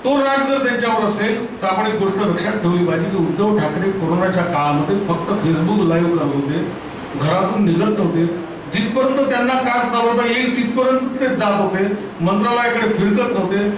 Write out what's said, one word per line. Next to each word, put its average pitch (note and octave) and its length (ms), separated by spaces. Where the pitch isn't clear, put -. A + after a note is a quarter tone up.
तो C#4 140
राग C4+ 320
जर C4+ 140
त्यांच्यावर A3+ 420
असेल, G#3 560
तर F#3+ 60
आपण G3 200
एक G#3+ 140
गोष्ट F#3+ 160
लक्षात G3+ 340
ठेवली F3 340
पाहिजे E3+ 240
की F#3+ 80
उद्धव F#3+ 400
ठाकरे F3+ 340
कोरोनाच्या F3+ 520
काळामध्ये D#3 520
फक्त G3+ 360
Facebook E3+ 580
लाईव्ह E3+ 280
करत C#3+ 180
होते, C#3+ 320
घरातून F#3 440
निघत G3+ 340
नव्हते. E3+ 260
जिथपर्यंत C4 560
त्यांना B3 240
कार B3 360
चालवता A#3 360
येईल, B3 320
तिथपर्यंत B3+ 600
ते B3+ 160
जात G3+ 260
होते, G3 360
मंत्रालयाकडे G#3+ 720
फिरकत G3 460
नव्हते. G3 380